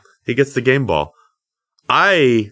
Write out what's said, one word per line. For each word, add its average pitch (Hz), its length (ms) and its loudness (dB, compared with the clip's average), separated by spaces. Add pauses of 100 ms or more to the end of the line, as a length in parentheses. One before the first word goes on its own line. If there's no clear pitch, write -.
(260)
he 123 80 -4
gets 131 200 -2
the 127 80 -4
game 131 260 0
ball. 76 260 -2 (760)
I 135 640 0